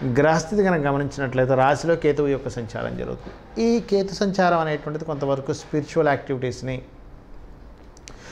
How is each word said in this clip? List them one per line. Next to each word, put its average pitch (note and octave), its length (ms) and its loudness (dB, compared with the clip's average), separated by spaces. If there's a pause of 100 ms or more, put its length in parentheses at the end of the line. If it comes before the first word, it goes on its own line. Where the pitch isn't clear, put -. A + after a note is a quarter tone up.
(180)
గ్రహస్థితి E3 460 4
కనుక F3+ 160 4
గమనించినట్లయితే C#3 760 0
రాశిలో C#3+ 420 4
కేతువు D3 300 2
యొక్క C3+ 220 0
సంచారం A#2 480 -6
జరుగుతుంది. - 680 -8
ఈ A#3 140 4
కేతు G3 340 0
సంచారం F3+ 440 2
అనేటువంటిది D3+ 460 -2
కొంతవరకు C#3 480 -2
స్పిరిచువల్ D#3 560 0
యాక్టివిటీస్ని, C3 720 -4 (1500)